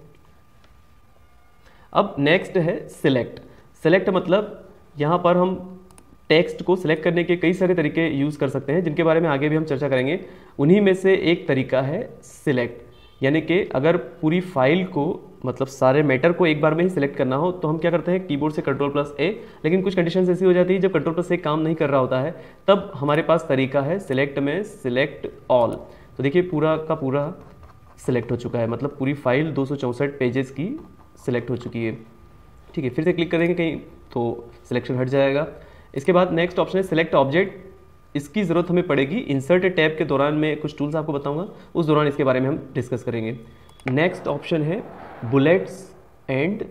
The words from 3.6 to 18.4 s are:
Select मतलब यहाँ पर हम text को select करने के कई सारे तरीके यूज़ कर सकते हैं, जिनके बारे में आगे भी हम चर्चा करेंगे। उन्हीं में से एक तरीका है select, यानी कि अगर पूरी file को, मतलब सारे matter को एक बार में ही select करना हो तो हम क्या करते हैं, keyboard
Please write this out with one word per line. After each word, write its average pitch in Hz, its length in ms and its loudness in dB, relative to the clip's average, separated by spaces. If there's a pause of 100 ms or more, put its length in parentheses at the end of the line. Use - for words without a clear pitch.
Select 185 260 4
मतलब 185 600 -2 (300)
यहाँ 160 240 0
पर 175 140 4
हम 180 420 -2 (500)
text - 340 2
को 180 120 2
select 165 280 0
करने 175 200 2
के 175 120 0
कई 175 180 2
सारे 185 220 2
तरीके 165 320 0
यूज़ 143 320 -2
कर 139 100 0
सकते 135 240 -4
हैं, 180 100 2
जिनके 156 200 -2
बारे 160 160 4
में 165 100 2
आगे 143 200 0
भी 151 60 0
हम 156 80 2
चर्चा 143 260 -2
करेंगे। 135 300 0 (400)
उन्हीं 170 220 6
में 196 120 6
से 190 220 4
एक 170 320 0
तरीका 131 340 2
है 151 280 -4 (140)
select, - 580 -2 (420)
यानी 147 180 2
कि 165 340 0
अगर 165 220 4
पूरी 175 440 -2
file 170 440 2
को, 160 380 -4 (220)
मतलब 131 220 -4
सारे 135 360 4
matter 135 280 2
को 175 140 2
एक 151 160 2
बार 156 120 4
में 165 100 0
ही 185 60 2
select 139 260 -2
करना 127 200 0
हो 165 160 0
तो 175 160 -6
हम 156 100 0
क्या 165 140 0
करते 165 200 0
हैं, 185 160 -2
keyboard 151 260 -2